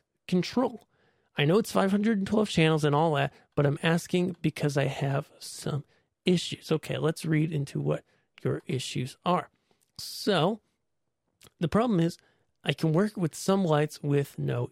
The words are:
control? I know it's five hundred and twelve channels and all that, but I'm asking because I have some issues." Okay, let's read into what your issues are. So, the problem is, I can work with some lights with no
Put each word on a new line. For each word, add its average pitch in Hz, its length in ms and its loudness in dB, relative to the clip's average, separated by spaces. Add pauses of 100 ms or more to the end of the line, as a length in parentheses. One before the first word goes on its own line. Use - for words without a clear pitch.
(260)
control? 226 600 -2 (500)
I 151 80 2
know 165 120 4
it's - 140 -2
five 190 200 2
hundred 208 260 2
and 196 100 -4
twelve 208 220 0
channels 160 340 2
and 147 120 4
all 156 200 2
that, 139 180 0 (220)
but 143 100 4
I'm - 160 2
asking 175 600 0
because 147 360 0
I 139 80 2
have 139 440 -2 (100)
some - 440 -8 (420)
issues." - 460 0
Okay, 147 260 -2
let's 151 280 -4
read 156 260 0
into 147 300 -4
what 147 220 -4 (400)
your 135 240 -4
issues 131 580 -6
are. 175 240 0 (480)
So, 190 640 -2 (1000)
the 170 80 -2
problem 214 320 2
is, 165 180 0 (460)
I 175 80 -2
can 160 220 0
work 202 240 2
with 175 180 -2
some 196 300 0
lights 151 360 0
with 143 380 -2
no 131 320 -4